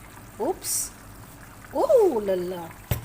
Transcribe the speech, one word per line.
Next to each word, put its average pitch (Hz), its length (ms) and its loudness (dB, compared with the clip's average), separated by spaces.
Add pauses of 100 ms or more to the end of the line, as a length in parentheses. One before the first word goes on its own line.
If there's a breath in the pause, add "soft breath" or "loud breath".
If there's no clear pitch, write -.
(400)
Oops. 320 320 -4 (1040)
Ooh, 381 480 6
lala. 180 480 -2 (320)